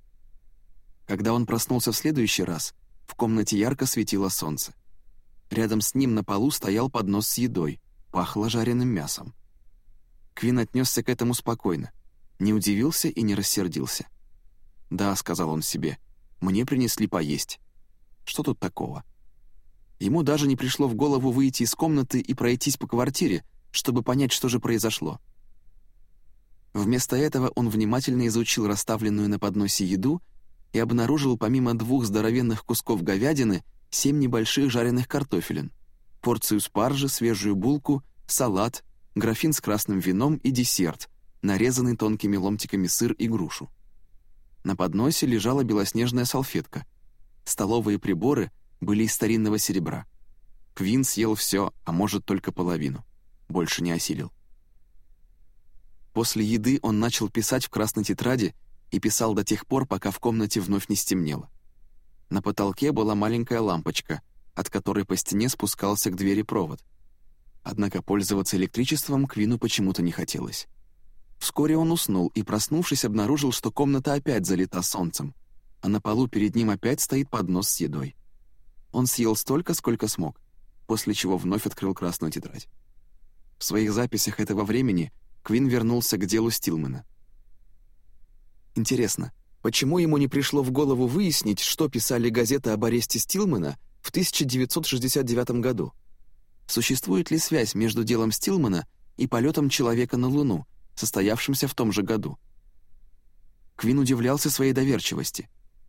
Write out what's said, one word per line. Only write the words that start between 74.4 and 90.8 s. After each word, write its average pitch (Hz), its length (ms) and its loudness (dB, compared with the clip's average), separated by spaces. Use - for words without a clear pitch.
залита 90 360 0
солнцем, 85 520 -4
а - 80 -2
на 104 120 2
полу 120 280 0
перед 104 260 0
ним 117 160 2
опять 117 300 0
стоит 139 300 0
поднос 92 380 0
с - 120 -2
едой. 73 360 -4
Он 127 140 2
съел 113 300 2
столько, 165 380 -2
сколько 117 320 -2
смог, 85 340 -4
после 110 280 0
чего 92 240 0
вновь 95 280 -2
открыл 95 280 -2
красную 87 360 -4
тетрадь. - 380 -10
В - 60 -10
своих 107 280 2
записях 110 460 0
этого 104 260 0
времени 104 480 2
Квин 123 240 2
вернулся 120 500 2
к 92 100 0
делу 110 240 2
Стилмана. 78 540 -2
Интересно, 117 580 0
почему 135 360 0
ему 156 200 4
не 139 100 4
пришло 139 340 0
в 127 80 0
голову 131 360 2